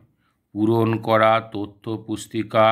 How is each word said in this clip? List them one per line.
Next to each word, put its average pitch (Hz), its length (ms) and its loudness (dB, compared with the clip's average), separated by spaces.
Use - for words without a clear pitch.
পূরণ 113 420 0
করা 110 360 2
তথ্য 104 320 -12
পুস্তিকা 110 760 -2